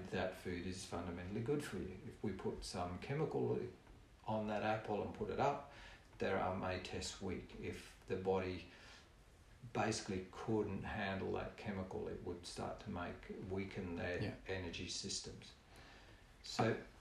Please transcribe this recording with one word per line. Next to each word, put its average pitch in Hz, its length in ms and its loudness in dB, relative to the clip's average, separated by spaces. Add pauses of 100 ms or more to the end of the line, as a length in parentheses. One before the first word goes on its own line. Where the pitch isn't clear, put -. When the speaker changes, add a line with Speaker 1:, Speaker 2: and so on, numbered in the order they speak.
(120)
Speaker 1:
that 92 300 2
food 87 240 0
is 90 180 -2
fundamentally 90 560 -2
good 147 220 4
for - 160 -4
you. 90 120 -2 (160)
If 110 160 -8
we 107 80 2
put - 340 -2
some 90 380 0
chemical 135 560 2 (720)
on 110 180 2
that 104 160 2
apple 107 400 4
and - 120 -2
put - 160 0
it - 100 2
up, 143 320 4 (460)
their 98 200 6
arm 95 220 4
may 110 240 2
test - 360 -2
weak. - 300 -2 (100)
If - 340 -6 (140)
the 92 80 2
body 92 480 4 (1080)
basically 107 580 2
couldn't 101 540 2
handle 98 480 2
that 95 240 -2
chemical, 92 520 -2
it 87 160 -4
would 90 220 -4
start - 340 -4
to - 100 -6
make, 87 460 -4 (140)
weaken 95 460 0
their 90 260 0
Speaker 2:
Yeah. 101 80 2 (180)
Speaker 1:
energy 92 400 -2
systems. - 640 -4 (880)
So 113 320 6 (260)